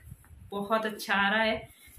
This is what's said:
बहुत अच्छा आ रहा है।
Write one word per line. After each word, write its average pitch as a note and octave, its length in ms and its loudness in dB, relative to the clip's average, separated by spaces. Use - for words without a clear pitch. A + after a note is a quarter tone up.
बहुत G#3 340 0
अच्छा G#3 300 -4
आ G3 140 4
रहा A3 140 4
है। A3 120 2